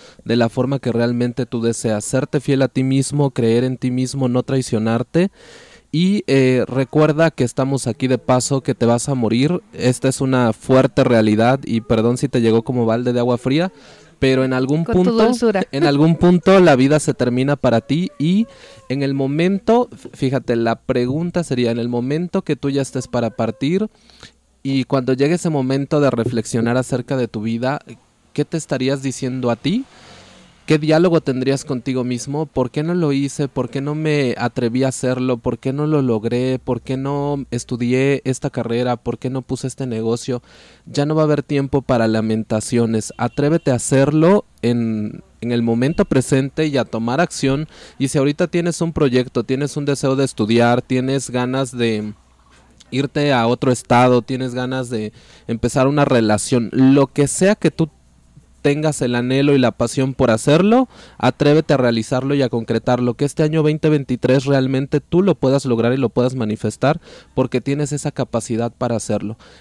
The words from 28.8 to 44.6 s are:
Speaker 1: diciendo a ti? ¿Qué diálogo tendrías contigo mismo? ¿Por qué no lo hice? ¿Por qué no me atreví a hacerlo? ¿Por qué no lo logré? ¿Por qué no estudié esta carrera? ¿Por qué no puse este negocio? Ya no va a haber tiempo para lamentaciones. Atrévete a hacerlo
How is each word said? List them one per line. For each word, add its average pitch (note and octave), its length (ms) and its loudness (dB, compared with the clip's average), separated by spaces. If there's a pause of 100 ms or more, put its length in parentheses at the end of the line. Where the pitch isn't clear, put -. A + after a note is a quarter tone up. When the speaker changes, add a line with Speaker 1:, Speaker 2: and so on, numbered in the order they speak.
Speaker 1:
diciendo B2+ 500 -4
a A#2 40 0
ti? A3 300 -2 (840)
¿Qué D#3 80 4
diálogo D#3 420 4
tendrías C3 460 0
contigo B2+ 380 -4
mismo? C#3 420 -4
¿Por B2+ 240 -2
qué D3+ 140 -4
no E3+ 100 -2
lo E3 180 0
hice? C#3 360 -2
¿Por B2 240 -4
qué C3+ 100 -4
no D3 140 -4
me D3 420 0
atreví A#2+ 460 -2
a C3 60 2
hacerlo? B2+ 500 -2
¿Por A#2 180 -4
qué C3+ 160 -4
no D3 140 -2
lo D3+ 160 2
logré? A#2+ 600 0
¿Por A#2+ 180 -4
qué C3 140 -6
no C#3+ 540 -4
estudié B2+ 720 -2
esta C3 280 -4
carrera? A#2+ 440 -2
¿Por A#2 220 -6
qué B2+ 140 -6
no C3 100 -6
puse C3+ 240 -8
este C3 220 -8
negocio? A#2 560 -4 (420)
Ya C#3+ 220 -2
no D#3 80 0
va D#3+ 80 2
a - 20 4
haber D3 160 2
tiempo C#3 400 -2
para A#2 260 2
lamentaciones. A2 1080 -2
Atrévete C#3+ 540 0
a B2 60 0
hacerlo D#3 680 2 (160)